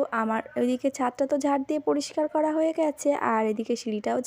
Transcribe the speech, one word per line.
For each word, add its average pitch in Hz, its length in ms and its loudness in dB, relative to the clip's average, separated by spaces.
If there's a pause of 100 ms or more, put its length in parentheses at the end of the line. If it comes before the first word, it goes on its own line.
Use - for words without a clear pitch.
(220)
আমার 220 200 0 (180)
ওইদিকে 254 380 0
ছাদটা 254 340 0
তো 294 40 4 (100)
ঝাড় 277 220 2
দিয়ে 302 220 -2
পরিষ্কার 294 440 0
করা 311 240 2
হয়ে 320 220 2
গেছে, 294 300 0 (240)
আর 220 180 2
এদিকে 220 300 -2
সিঁড়িটাও 226 460 -2